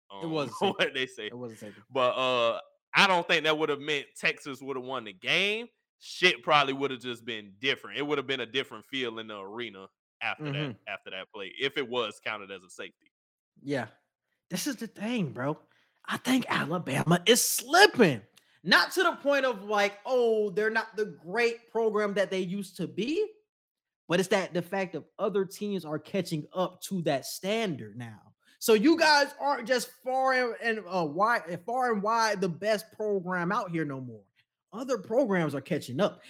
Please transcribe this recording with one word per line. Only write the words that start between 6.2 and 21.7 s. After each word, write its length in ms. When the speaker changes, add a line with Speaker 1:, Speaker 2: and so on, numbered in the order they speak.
Speaker 1:
probably 300
would've 280
just 240
been 360
different. 380
It 80
would've 200
been 140
a 60
different 400
feel 320
in 80
the 120
arena 480
after 220
that, 100
Speaker 2:
Mm-hmm. 160
Speaker 1:
after 220
that 220
play, 280
if 160
it 120
was 360
counted 260
as 120
a 80
safety. 420
Speaker 2:
Yeah. 240
This 160
is 100
the 100
thing, 440
bro. 280
I 100
think 320
Alabama 800
is 160
slipping. 800
Not 280
to 120
the 80
point 320
of, 200
like, 400
"Oh, 460
they're 200
not 260
the 80
great 680